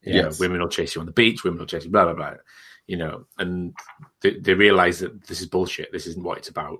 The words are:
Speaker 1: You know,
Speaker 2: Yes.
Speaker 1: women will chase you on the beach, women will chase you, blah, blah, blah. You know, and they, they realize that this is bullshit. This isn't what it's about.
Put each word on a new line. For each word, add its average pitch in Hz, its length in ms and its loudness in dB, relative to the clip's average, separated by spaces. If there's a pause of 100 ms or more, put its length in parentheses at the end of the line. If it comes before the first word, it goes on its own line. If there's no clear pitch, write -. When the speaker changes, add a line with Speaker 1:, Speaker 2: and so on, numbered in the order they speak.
Speaker 1:
You 95 120 -4
know, 95 100 6
Speaker 2:
Yes. 76 160 -4
Speaker 1:
women 90 220 0
will 87 80 -2
chase 80 260 -4
you 82 60 -6
on 80 40 -10
the 85 80 -14
beach, 113 300 4
women 85 160 -2
will 80 60 -10
chase 82 200 -8
you, 87 60 -12
blah, 101 140 6
blah, 85 80 0
blah. 76 200 -8 (520)
You 95 120 -6
know, 82 280 -6 (140)
and 90 340 -4 (480)
they, 98 160 2
they 95 160 2
realize 92 460 6
that - 260 -8
this 87 160 -10
is 90 60 -8
bullshit. - 440 -4
This 90 140 -8
isn't 85 180 -10
what 87 140 -6
it's - 120 -14
about. - 300 -10